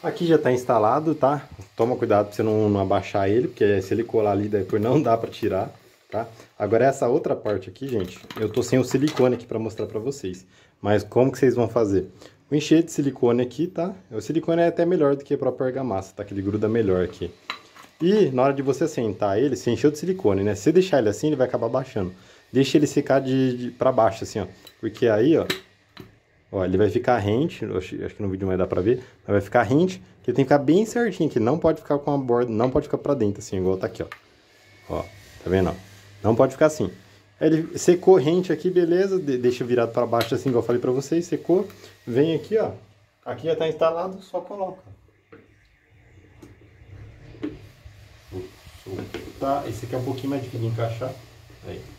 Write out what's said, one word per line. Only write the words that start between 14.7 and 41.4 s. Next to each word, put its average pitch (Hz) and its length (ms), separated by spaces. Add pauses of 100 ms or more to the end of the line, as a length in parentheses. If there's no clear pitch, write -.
melhor 156 320
do 139 80
que - 80
a 135 60
própria 127 300
argamassa, 123 460
tá? 104 80
Que 98 120
ele 98 80
gruda 104 260
melhor 98 340
aqui. 85 300 (680)
E 185 280
na 127 160
hora 139 100
de 139 80
você 135 240
assentar 104 540
ele, 131 180
você - 140
encheu 117 200
de 151 80
silicone, 139 440
né? 101 120
Se - 100
você 156 80
deixar 185 260
ele 107 100
assim, 151 200
ele 151 80
vai 127 100
acabar 117 240
baixando. 120 420 (400)
Deixa 135 240
ele 147 100
secar 135 360
de, 131 340
de, 123 140
pra - 200
baixo, 113 320
assim, 107 160
ó. 95 80 (340)
Porque 113 260
aí, 113 320
ó, 95 80 (1080)
ó, 95 100
ele 92 140
vai 104 100
ficar 120 300
rente, 113 460
eu 101 120
acho, 92 280
acho 92 100
que - 80
no 101 60
vídeo 95 140
não 95 60
vai 92 80
dar 92 120
pra 92 120
ver, 120 220 (240)
mas 101 80
vai 101 60
ficar 120 220
rente, 147 380 (220)
que 123 100
tem 135 120
que 131 40
ficar 143 100
bem 160 280
certinho 220 420
aqui, 170 120
não 151 180
pode 160 220
ficar 147 180
com 143 140
a 143 40
borda, 120 340
não 113 200
pode 143 160
ficar 131 120
pra - 140
dentro, 104 280
assim, - 180
igual 92 180
tá 110 120
aqui, - 140
ó. - 40 (840)
Ó, 80 140
tá - 480
vendo, 92 200
ó? - 40 (480)
Não 110 120
pode 131 180
ficar 156 140
assim. 110 240 (500)
Aí 160 80
ele 160 280
secou 180 380
rente 170 380
aqui, 175 180
beleza, 180 480
de-, 143 180
deixa 123 280
virado 117 260
pra 120 160
baixo, 117 280
assim, 120 140
igual 120 140
eu - 40
falei 123 140
pra 127 120
vocês, 165 320
secou, 190 420 (400)